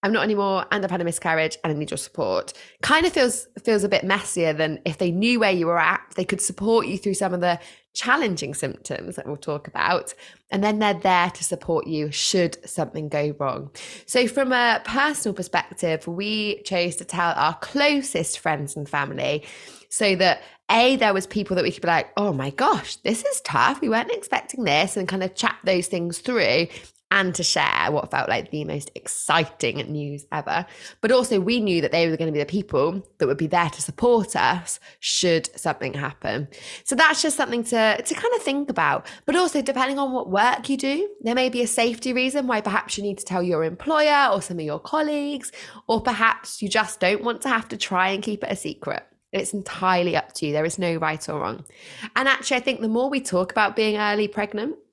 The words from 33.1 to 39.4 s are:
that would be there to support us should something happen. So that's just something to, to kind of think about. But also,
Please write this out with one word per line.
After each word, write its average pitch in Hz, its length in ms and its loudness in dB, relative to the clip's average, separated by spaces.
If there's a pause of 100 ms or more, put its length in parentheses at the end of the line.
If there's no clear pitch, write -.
that 151 80 4
would 135 100 2
be 160 120 -2
there 170 200 2
to - 140 -8
support - 540 2
us 170 420 2 (220)
should 165 580 0
something 139 340 -4
happen. 139 540 -4 (380)
So - 100 -2
that's 311 260 4
just 302 160 0
something 240 280 -2
to, 220 360 4
to 311 140 -4
kind 480 220 0
of - 60 -2
think 277 280 -2
about. 156 380 0 (180)
But 294 80 0
also, 349 260 2